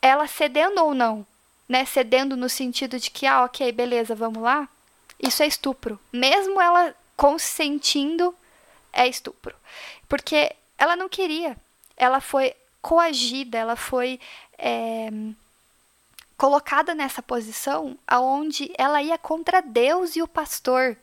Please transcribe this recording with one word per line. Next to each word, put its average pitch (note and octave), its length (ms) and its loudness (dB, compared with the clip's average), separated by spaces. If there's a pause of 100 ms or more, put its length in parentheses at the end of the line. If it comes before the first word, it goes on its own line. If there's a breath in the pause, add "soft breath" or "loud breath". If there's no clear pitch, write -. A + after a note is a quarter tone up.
ela C#4 260 4
cedendo D#4+ 560 2
ou D4+ 120 2
não, A3 320 -2 (420)
né, B3+ 160 2
cedendo C4 500 2
no B3 140 -4
sentido B3+ 500 -6
de - 120 -8
que, - 160 -4
"Ah, C4+ 160 4
ok, B3 280 -2
beleza, A#3 440 -2
vamos A3+ 260 -6
lá", C4+ 260 0 (540)
isso C4+ 220 0
é D4 40 2
estupro. C4 520 -6 (120)
Mesmo F#4+ 480 2
ela F4 360 4 (200)
consentindo, D4+ 1200 0 (560 soft breath)
é B3 160 4
estupro. - 480 -8 (540 loud breath)
Porque D4 460 0 (200)
ela E4 200 2
não F#4 120 -6
queria. E4 480 -4 (440)
Ela B3+ 220 2
foi C4+ 320 0 (260)
coagida, C4 800 0
ela A3+ 180 -4
foi, B3+ 440 -4 (360 loud breath)
é, A3+ 540 -4 (1300)
colocada C#4+ 560 2
nessa C#4 300 -6
posição C4 720 -6 (100)
aonde C#4 680 0
ela C#4+ 240 4
ia D#4+ 160 -2
contra E4+ 460 0
Deus D4 520 2
e E4 60 -2
o E4 60 -2
pastor B3+ 760 0